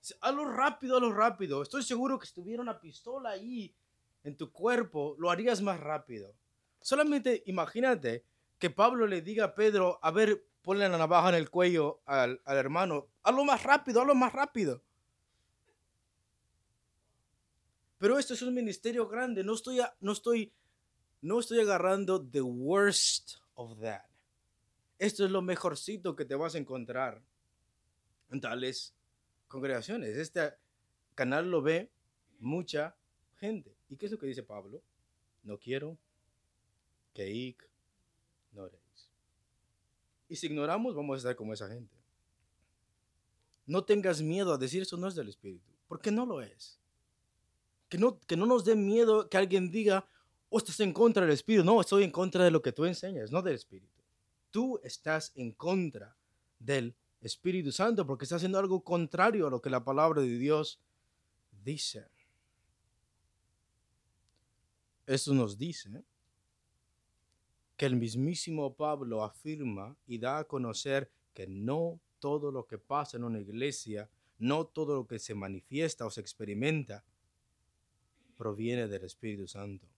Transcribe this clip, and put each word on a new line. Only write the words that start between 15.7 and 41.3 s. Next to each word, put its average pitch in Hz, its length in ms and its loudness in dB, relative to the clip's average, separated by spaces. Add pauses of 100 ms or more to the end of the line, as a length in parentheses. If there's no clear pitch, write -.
Pero 233 220 6
esto 269 140 -2
es 233 80 -6
un 247 120 -2
ministerio 233 540 -2
grande. 220 380 -4
No 214 80 0
estoy 247 260 -2
a-, 240 220 0
no 196 100 -2
estoy, 226 420 -2 (680)
no 196 180 0
estoy 233 220 0
agarrando 190 600 2
the 131 180 -2
worst 143 960 0 (180)
of 113 260 -14
that. 107 240 -8 (960)
Esto 202 260 0
es 190 60 2
lo 190 100 2
mejorcito 180 720 -4
que 147 100 -6
te 135 100 -6
vas 156 200 -4
a - 20 -4
encontrar 123 640 -6 (1080)
en 131 120 -8
tales 127 520 -6 (540)
congregaciones. 131 680 -6
Este 156 360 -4 (640)
canal 143 340 0
lo 170 120 2
ve 165 300 0 (480)
mucha 156 560 -6 (420)
gente. 202 380 -10 (140)
¿Y 135 80 -18
qué 202 100 -12
es 202 40 -6
lo 220 60 -8
que 147 100 -8
dice 123 160 -8
Pablo? - 380 -16 (600)
"No 104 160 -12
quiero 143 380 -8 (1160)
que 98 160 -8 (1200)
ignoréis". - 580 -20 (1160)
Y 165 80 -12
si 170 120 -8
ignoramos, 165 480 -2
vamos 143 200 -4
a - 40 -8
estar 123 160 -4